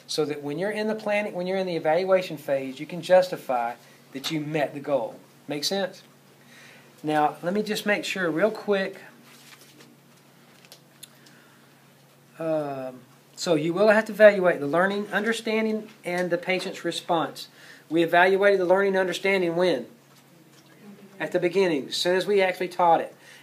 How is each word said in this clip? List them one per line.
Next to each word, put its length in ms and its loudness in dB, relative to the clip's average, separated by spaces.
so 160 -2
that 200 -6
when 140 -6
you're 140 -2
in 160 -4
the 80 -2
planning, 380 -4
when 120 -6
you're 120 -2
in 100 -2
the 80 -4
evaluation 600 0
phase, 420 -6
you 60 -12
can 160 -10
justify 720 2
that 180 -8
you 80 -4
met 340 -2
the 60 -12
goal. 400 -4
Make 160 -6
sense? 380 -4
Now, 400 0
let 100 -4
me 100 0
just 220 -6
make 200 0
sure 260 -4
real 180 2
quick. 480 -4
Um, 600 -4
so 180 0
you 180 0
will 160 4
have 160 4
to 80 -10
evaluate 460 6
the 80 -4
learning, 440 0
understanding, 800 -2
and 260 -4
the 80 2
patient's 480 -6
response. 640 -4
We 120 2
evaluated 580 4
the 60 0
learning 240 4
and 80 0
understanding 580 0
when? 320 0
At 120 -6
the 80 0
beginning, 500 2
as 80 -6
soon 180 2
as 100 0
we 160 4
actually 280 0
taught 320 4
it. 140 -10